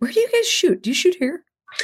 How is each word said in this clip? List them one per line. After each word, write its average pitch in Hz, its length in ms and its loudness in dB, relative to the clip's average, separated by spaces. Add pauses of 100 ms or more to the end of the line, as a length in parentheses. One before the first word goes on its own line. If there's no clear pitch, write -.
where 233 120 -6
do 440 80 2
you 480 100 2
guys 466 160 2
shoot? - 360 0
Do 214 80 -4
you 277 40 -2
shoot 359 240 2
here? 277 260 -4 (400)